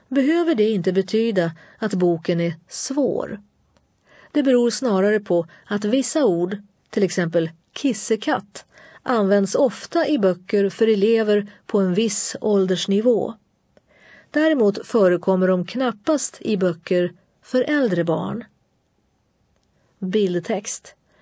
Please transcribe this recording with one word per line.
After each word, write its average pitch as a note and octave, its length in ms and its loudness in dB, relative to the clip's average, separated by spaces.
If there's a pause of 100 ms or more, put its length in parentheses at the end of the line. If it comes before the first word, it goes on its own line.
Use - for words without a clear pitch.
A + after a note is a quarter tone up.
behöver D#4 480 0
det G#3+ 140 2
inte F#3+ 240 0
betyda F#3+ 580 0 (280)
att - 140 -6
boken F3 480 0
är E3+ 140 -4 (120)
svår. - 720 -4 (920)
Det D4 120 0
beror B3 260 4
snarare G#3 500 0
på F3 280 0 (180)
att G#3 200 -4
vissa C4 400 0
ord, F3+ 320 0 (320)
till G#3 140 -2
exempel E3+ 460 -2 (240)
kissekatt, - 920 -4 (380)
används G3+ 520 2
ofta C#4+ 520 0
i D4 120 2
böcker F#3+ 500 0
för A3+ 180 0
elever G#3+ 640 2 (140)
på G#3 140 0
en F#3 140 2
viss G#3+ 480 -2
åldersnivå. G3+ 920 0 (960)
Däremot D4 560 2
förekommer F#3 600 2
de F3+ 180 2
knappast C4 760 -4
i G#3+ 160 -2
böcker F3+ 560 -2 (280)
för B3+ 200 -2
äldre B3 420 0
barn. F#3 400 -4 (1600)
Bildtext. F#3+ 960 -4 (260)